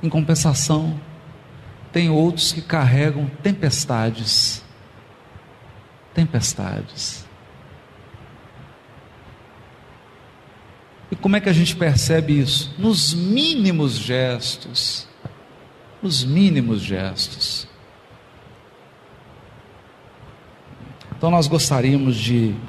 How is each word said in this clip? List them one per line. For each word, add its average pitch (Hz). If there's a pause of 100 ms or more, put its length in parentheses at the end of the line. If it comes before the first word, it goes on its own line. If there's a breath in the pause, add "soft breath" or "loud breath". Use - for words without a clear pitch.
Em 165
compensação, 156 (920)
tem 170
outros 165
que 160
carregam 143 (100)
tempestades. 113 (1500)
Tempestades. 101 (3750)
E 190
como 202
é -
que 202
a 190
gente 165
percebe 151
isso? -
Nos 185
mínimos 190
gestos. 123 (920)
Nos 160
mínimos 131
gestos. 92 (3500)
Então 165
nós 170
gostaríamos 135
de 113 (160)